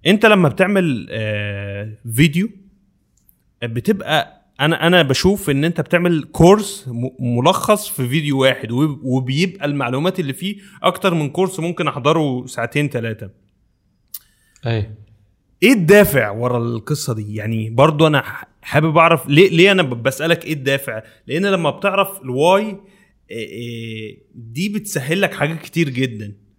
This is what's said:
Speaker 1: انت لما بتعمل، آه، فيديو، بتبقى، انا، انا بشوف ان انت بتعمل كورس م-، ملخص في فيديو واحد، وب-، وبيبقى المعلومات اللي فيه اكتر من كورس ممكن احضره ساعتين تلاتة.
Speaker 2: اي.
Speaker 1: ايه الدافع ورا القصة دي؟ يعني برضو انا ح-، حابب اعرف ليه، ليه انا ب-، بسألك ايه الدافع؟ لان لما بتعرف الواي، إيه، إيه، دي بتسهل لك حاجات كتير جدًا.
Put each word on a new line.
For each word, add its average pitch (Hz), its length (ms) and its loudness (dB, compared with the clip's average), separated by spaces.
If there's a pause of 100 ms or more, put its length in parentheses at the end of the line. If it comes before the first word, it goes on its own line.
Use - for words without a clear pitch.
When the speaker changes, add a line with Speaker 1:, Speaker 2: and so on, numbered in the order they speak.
Speaker 1:
انت 202 200 4
لما 190 240 6
بتعمل، 180 600 0
آه، 104 840 -8 (220)
فيديو، 165 340 2 (1120)
بتبقى، 143 720 -2 (260)
انا، 156 280 2
انا 180 140 6
بشوف 180 480 0
ان 139 140 0
انت 170 180 -2
بتعمل 170 420 0
كورس 196 640 2
م-، 120 500 -4
ملخص 190 520 0
في 127 180 -4
فيديو 143 340 -2
واحد، 123 300 0
وب-، 139 320 0
وبيبقى 131 600 -2
المعلومات 143 540 -2
اللي 139 140 -6
فيه 190 220 -8 (280)
اكتر 180 300 0
من 151 160 -2
كورس 185 300 -2
ممكن 165 280 -4
احضره 139 580 0
ساعتين 131 440 -4
تلاتة. 113 400 -8 (1400)
Speaker 2:
اي. 110 220 -2 (760)
Speaker 1:
ايه 240 100 6
الدافع 165 560 4
ورا 120 280 -2
القصة 117 560 -4
دي؟ 107 220 -8
يعني 110 340 -6
برضو 147 380 4
انا 143 140 2
ح-، - 260 -14 (140)
حابب 151 360 2
اعرف 165 300 4
ليه، 151 220 6
ليه 175 220 4
انا 190 120 2
ب-، 120 200 -6
بسألك 160 420 -2
ايه 156 80 -6
الدافع؟ 135 500 -4 (240)
لان 165 180 -4
لما 185 240 0
بتعرف 196 540 -2
الواي، 185 540 2 (540)
إيه، 110 180 -10
إيه، 113 680 -12 (180)
دي 123 340 -6
بتسهل 180 520 -4
لك 185 120 0
حاجات 156 280 -4
كتير 165 280 -2
جدًا. 110 440 -6 (260)